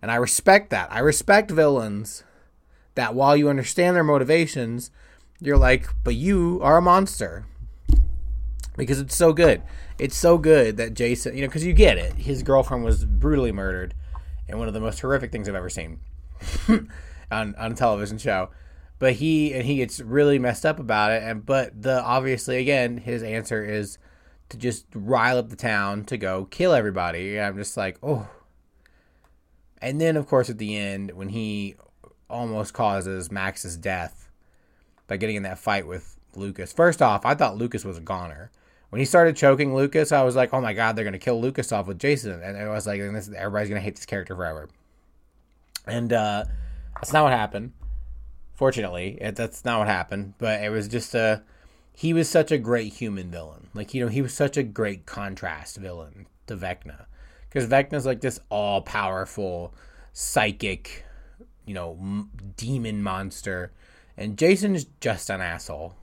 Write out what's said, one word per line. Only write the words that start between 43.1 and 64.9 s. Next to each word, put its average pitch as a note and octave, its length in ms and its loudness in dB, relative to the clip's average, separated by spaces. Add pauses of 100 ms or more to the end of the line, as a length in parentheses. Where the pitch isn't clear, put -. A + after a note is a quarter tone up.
this, G2+ 220 -10
everybody's G2+ 320 -4
gonna G2+ 120 -4
hate G2 160 -8
this - 100 -18
character F#2+ 300 -8
forever." D#2 320 -8 (1160)
And, A#2 280 -4
uh, G#2+ 320 0 (500)
that's - 180 -10
not D3+ 120 6
what C3+ 80 6
happened. A2 400 -4 (840)
Fortunately, G2+ 680 -2
it, G#2 140 -6
that's A2+ 300 -8
not A#2 160 0
what G#2+ 80 0
happened. G2 500 -4
But G#2+ 240 -2
it G#2+ 80 -4
was G#2+ 160 -4
just A2+ 280 -6
a, A2 280 2 (500)
he E3 200 -2
was E3 160 2
such D#3 240 2
a D3+ 60 2
great A2+ 340 -2
human G2 400 -8
villain. D#2+ 420 -16
Like, G#2 200 -12
you C3 60 -2
know, B2 80 -2
he A#2+ 140 -2
was B2+ 100 -4
such C#3 240 -2
a C#3+ 60 -2
great G2+ 440 -6
contrast F#2 720 -10
villain F2+ 500 -16 (200)
to A2 100 -12
Vecna. F2+ 500 -12 (440)
'Cause C3 160 -2
Vecna's, C3+ 400 0
like, B2 140 -2
this B2+ 180 -4 (100)
all-powerful, F#2+ 1300 -4 (380)
psychic, - 920 -4 (640)
you G#2 80 -12
know, E2+ 260 -10
m-, G2+ 300 -8 (260)
demon A#2 460 -6
monster. F#2+ 680 -6 (440)
And G#2 220 -8
Jason's F#3+ 480 2 (140)